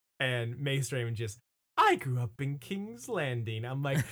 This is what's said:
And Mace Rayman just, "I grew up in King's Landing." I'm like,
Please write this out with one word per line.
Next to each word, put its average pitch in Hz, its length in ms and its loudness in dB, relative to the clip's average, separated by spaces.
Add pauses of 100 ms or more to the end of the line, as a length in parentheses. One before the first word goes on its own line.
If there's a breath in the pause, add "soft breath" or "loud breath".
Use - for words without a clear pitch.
(200)
And 123 400 0
Mace 139 300 0
Rayman 117 240 -2
just, 107 260 -4 (380)
"I 370 180 8
grew 127 240 0
up 120 220 -4
in 139 180 -2
King's 208 480 -6
Landing." 120 560 -2
I'm 135 200 -2
like, 139 280 4